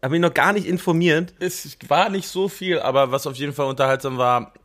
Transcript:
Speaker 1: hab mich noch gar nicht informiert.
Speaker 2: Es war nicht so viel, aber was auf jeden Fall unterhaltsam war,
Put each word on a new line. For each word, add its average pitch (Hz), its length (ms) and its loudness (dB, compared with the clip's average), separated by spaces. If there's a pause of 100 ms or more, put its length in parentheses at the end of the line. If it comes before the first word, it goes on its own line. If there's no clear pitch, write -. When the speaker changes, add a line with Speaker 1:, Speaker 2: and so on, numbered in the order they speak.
Speaker 1:
hab 131 100 -4
mich 170 100 2
noch 170 120 2
gar 175 200 4
nicht 202 120 -2
informiert. 170 720 2
Speaker 2:
Es 170 380 -8 (120)
war 185 200 4
nicht 196 180 -4
so 190 200 -2
viel, 180 320 -2
aber 131 320 2
was 135 160 -2
auf 131 80 -8
jeden 143 180 -6
Fall 143 140 -2
unterhaltsam 135 500 0
war, 123 360 0 (120)